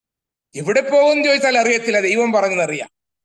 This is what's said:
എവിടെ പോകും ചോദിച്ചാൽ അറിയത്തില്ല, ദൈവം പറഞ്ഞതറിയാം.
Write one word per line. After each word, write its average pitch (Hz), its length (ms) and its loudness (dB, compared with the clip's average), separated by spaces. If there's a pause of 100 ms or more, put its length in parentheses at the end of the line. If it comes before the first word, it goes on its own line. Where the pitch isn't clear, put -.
(560)
എവിടെ 226 340 -2
പോകും 294 340 2
ചോദിച്ചാൽ 277 340 0
അറിയത്തില്ല, 226 420 0
ദൈവം 220 320 0
പറഞ്ഞതറിയാം. 180 580 -2 (360)